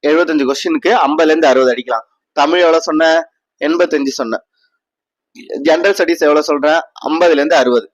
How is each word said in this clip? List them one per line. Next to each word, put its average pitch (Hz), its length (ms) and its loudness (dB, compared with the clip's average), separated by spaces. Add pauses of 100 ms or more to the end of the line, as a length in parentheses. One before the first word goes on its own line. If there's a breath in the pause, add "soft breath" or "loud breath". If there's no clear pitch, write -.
எழுபத்தஞ்சு 160 400 0
கொஸ்டினுக்கு 156 420 -2 (140)
ஐம்பதுல 156 280 2
இருந்து 160 180 2
அறுபது 127 240 2
அடிக்கலாம். 123 300 -6 (340)
தமிழ் 175 260 2
எவ்வளவு 165 240 2
சொன்னேன்? 160 320 2 (460)
எண்பத்தஞ்சு 156 520 -2
சொன்னேன். 113 240 -6 (1200)
ஜெனரல் 175 320 2
ஸ்டடீஸ் 165 280 -2
எவ்வளவு 147 240 2
சொல்றேன்? 151 300 0 (280)
ஐம்பதுல 160 340 2
இருந்து 160 180 0
அறுபது. 123 340 0